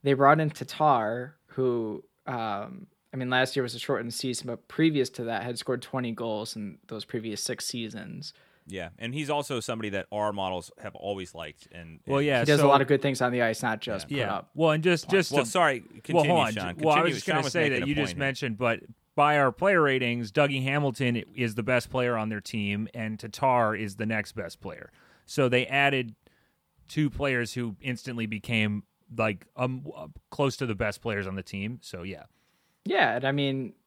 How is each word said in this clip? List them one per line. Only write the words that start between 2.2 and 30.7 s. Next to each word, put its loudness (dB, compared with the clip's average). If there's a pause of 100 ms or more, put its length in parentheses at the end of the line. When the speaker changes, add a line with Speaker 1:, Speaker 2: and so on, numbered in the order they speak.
Speaker 1:
um, -6 (260)
I -10
mean, -4
last 2
year 2
was -4
a -12
shortened -4
season, -6
but -10
previous 2
to -10
that -2
had -6
scored -4
twenty -4
goals -4
in -8 (100)
those -8
previous -6
six -6
seasons. -10 (340)
Speaker 2:
Yeah, -10
and -8
he's -6
also -2
somebody -6
that -4
our -2
models -4 (120)
have -12
always -8
liked. -14
And, -18
Speaker 3:
Well, 0
Speaker 2:
and 0
Speaker 3:
yeah, 2
Speaker 1:
He 2
does 6
Speaker 3:
so 6
Speaker 1:
a 8
lot 8
of 2
good 4
things -2
on 2
the 0
ice, 0
not -2
just -8
Speaker 3:
Yeah. -2
Speaker 1:
put -4
up -8
Speaker 3:
Well, 4
and 2
just, 4
Speaker 1:
points. -2 (160)
Speaker 3:
just -4
Speaker 2:
Well, 4
Speaker 3:
to -4
Speaker 2:
sorry, 2
Speaker 3:
Well, -20
hold -20
Speaker 2:
continue, 4
Speaker 3:
on. 4
Speaker 2:
Sean. -4 (140)
Speaker 3:
Well, 4
I 6
Speaker 2:
Continue. 4
Speaker 3:
was 2
just -8
gonna 0
Speaker 2:
Sean -2
was -2
Speaker 3:
say 0
Speaker 2:
making 0
Speaker 3:
that -2
Speaker 2:
a -2
Speaker 3:
you 0
Speaker 2:
point 0
Speaker 3:
just -6
Speaker 2:
here. -8
Speaker 3:
mentioned, -4
but 0 (340)
by 4
our 4
player 4
ratings, 2
Dougie 2
Hamilton 0 (200)
is 0
the -2
best 0
player 0
on -2
their -4
team, -2
and -6
Tatar 2
is -6
the -4
next -2
best -10
player. -14 (360)
So 2
they 4
added 2 (760)
two 2
players 0
who -6
instantly -4
became, 0 (340)
like, -2 (100)
um, -4
uh, -14 (220)
close 0
to -4
the -2